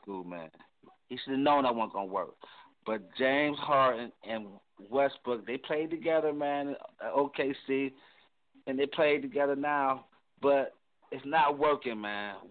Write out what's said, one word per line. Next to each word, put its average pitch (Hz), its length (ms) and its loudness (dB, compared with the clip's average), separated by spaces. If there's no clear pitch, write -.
School, 95 220 -10
man. 85 260 -12
He 127 100 -10
should 135 140 -8
have 135 80 0
known 143 240 6
that 120 120 2
wasn't 110 180 -2
gonna 98 120 -4
work. 95 300 -6
But 110 160 -2
James 143 420 2
Harden 127 520 2
and 110 200 -6
Westbrook, 123 540 0
they 120 120 -4
played 156 320 -4
together, 160 420 0
man, 143 440 -2
at 113 80 -6
O 139 240 2
K 143 200 -2
C, 135 260 0
and 131 100 -2
they 139 80 2
played 147 380 2
together 139 320 0
now. 139 500 0
But 139 300 4
it's 135 140 -10
not 147 320 4
working, 139 420 2
man. 104 360 -6